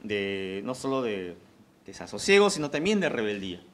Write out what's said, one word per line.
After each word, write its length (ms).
de, 600
no 100
solo 260
de 340
desasosiego, 640
sino 200
también 300
de 80
rebeldía. 520